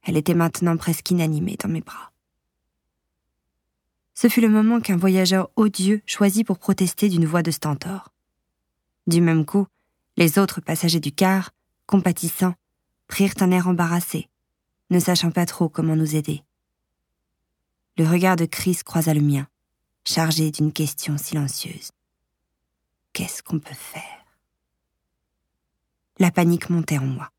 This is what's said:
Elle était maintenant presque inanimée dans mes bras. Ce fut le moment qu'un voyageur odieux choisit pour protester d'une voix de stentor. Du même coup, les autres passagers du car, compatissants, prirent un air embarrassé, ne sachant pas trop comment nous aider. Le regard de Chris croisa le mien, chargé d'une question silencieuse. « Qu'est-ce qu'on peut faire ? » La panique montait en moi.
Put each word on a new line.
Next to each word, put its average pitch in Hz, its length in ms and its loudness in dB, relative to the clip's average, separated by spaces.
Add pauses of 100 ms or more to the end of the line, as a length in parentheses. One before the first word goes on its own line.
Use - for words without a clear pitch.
Elle 170 140 -4
était 151 180 0
maintenant 170 420 0
presque 165 340 -4
inanimée 170 460 0
dans - 120 -6
mes 165 120 -4
bras. - 300 -18 (2000)
Ce - 140 2
fut 233 120 4
le 226 80 4
moment 220 320 4
qu'un 202 160 0
voyageur 185 580 2
odieux 208 500 2
choisit 208 400 0
pour 185 140 -2
protester 190 500 0
d'une 170 180 2
voix 170 160 0
de 160 100 -2
stentor. 160 600 -6 (960)
Du 170 140 4
même 165 240 4
coup, 196 240 0 (480)
les 165 220 4
autres 196 220 0
passagers 165 380 0
du 147 140 -4
car, 190 400 0 (340)
compatissants, 185 680 0 (520)
prirent 196 320 0
un 185 140 4
air 185 160 2
embarrassé, 170 600 -2 (640)
ne 180 80 4
sachant 175 320 2
pas 175 160 0
trop - 220 -2
comment 160 260 -2
nous 156 220 0
aider. 147 260 -4 (1600)
Le 160 100 2
regard 180 260 2
de 165 120 0
Chris - 380 -4
croisa 160 300 0
le 151 60 2
mien, 143 260 0 (580)
chargé 160 460 0
d'une 151 220 -2
question 147 460 -4
silencieuse. « 151 760 -8 (1200)
Qu'est-ce - 320 -10
qu'on 156 160 -4
peut - 140 -20
faire ? » - 520 -18 (1900)
La 175 140 4
panique 170 360 2
montait 160 300 -2
en 135 80 -2
moi. 131 320 -8